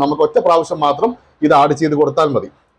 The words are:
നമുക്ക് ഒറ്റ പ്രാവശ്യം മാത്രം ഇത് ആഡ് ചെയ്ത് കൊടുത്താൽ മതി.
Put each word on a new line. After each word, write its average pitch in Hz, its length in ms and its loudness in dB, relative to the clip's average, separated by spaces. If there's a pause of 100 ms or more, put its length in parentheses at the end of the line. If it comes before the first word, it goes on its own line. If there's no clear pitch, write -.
നമുക്ക് 147 220 -2
ഒറ്റ 151 200 -4
പ്രാവശ്യം 165 400 0
മാത്രം 143 240 -2 (360)
ഇത് 151 140 2
ആഡ് 147 220 2
ചെയ്ത് 151 180 -2
കൊടുത്താൽ 147 360 0
മതി. - 140 -4 (300)